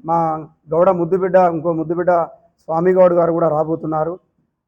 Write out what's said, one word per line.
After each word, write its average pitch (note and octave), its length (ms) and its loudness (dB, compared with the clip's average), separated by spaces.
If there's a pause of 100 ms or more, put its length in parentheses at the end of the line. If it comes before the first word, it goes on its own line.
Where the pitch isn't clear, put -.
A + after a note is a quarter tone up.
మా D#3+ 420 -4 (240)
గౌడ F3 180 2
ముద్దుబిడ్డ, F3+ 460 0
ఇంకో E3+ 380 2
ముద్దుబిడ్డ E3+ 380 -2 (460)
స్వామిగౌడ్ F3+ 560 2
గారు E3+ 180 2
కూడా E3 160 0
రాబోతున్నారు. D#3 720 -4 (480)